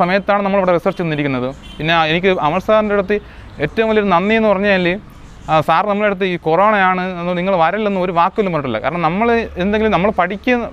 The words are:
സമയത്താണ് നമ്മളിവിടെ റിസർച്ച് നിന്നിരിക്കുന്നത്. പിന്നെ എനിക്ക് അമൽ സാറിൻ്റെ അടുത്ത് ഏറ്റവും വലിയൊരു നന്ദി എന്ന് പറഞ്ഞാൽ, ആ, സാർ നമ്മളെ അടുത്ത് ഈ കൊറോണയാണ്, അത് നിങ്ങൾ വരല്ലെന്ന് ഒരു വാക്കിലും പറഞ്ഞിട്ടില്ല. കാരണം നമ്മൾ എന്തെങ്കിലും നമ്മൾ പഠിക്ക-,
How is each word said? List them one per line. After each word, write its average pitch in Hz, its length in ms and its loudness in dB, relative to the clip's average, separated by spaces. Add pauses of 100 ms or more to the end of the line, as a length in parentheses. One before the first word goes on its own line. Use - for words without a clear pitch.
സമയത്താണ് 196 420 0
നമ്മളിവിടെ 190 360 0
റിസർച്ച് 185 240 -2
നിന്നിരിക്കുന്നത്. 143 520 -2 (240)
പിന്നെ 156 160 -2 (160)
എനിക്ക് 175 200 2 (160)
അമൽ 160 120 0
സാറിൻ്റെ 214 360 0
അടുത്ത് 202 220 0 (480)
ഏറ്റവും 220 260 -2
വലിയൊരു 214 240 2
നന്ദി 190 200 2
എന്ന് 220 140 2
പറഞ്ഞാൽ, 196 360 2 (680)
ആ, 156 100 2
സാർ 165 260 2
നമ്മളെ 208 200 0
അടുത്ത് 196 180 -2
ഈ 180 120 -2
കൊറോണയാണ്, 185 680 2 (180)
അത് 175 180 -4
നിങ്ങൾ 185 180 0
വരല്ലെന്ന് 190 440 0
ഒരു 185 120 -2
വാക്കിലും 185 400 0
പറഞ്ഞിട്ടില്ല. 131 320 -2
കാരണം 165 180 -2
നമ്മൾ 196 300 0 (320)
എന്തെങ്കിലും 214 320 0
നമ്മൾ 185 220 0
പഠിക്ക-, 214 540 -2